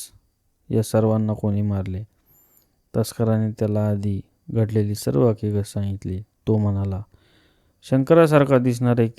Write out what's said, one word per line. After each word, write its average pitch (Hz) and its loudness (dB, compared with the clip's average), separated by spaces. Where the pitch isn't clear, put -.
या 110 0
सर्वांना 110 0
कोणी 104 -2
मारले?" 101 -4
तस्कराने 110 0
त्याला 107 0
आधी 101 -2
घडलेली 107 0
सर्व 127 0
हकीकत 104 -2
सांगितली. 98 -6
तो 107 2
म्हणाला, 98 -2
"शंकरासारखा 143 4
दिसणारा 123 2
एक 113 0